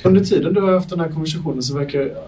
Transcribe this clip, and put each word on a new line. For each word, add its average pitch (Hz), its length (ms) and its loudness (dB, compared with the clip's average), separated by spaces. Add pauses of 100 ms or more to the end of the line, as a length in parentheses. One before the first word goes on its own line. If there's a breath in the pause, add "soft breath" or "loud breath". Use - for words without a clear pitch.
Under 190 200 6
tiden - 300 2
du 202 80 4
har 190 120 4
haft 185 160 0
den 180 100 -4
här 165 100 -2
konversationen 156 540 -4
så 127 140 -4
verkar 139 340 -2 (160)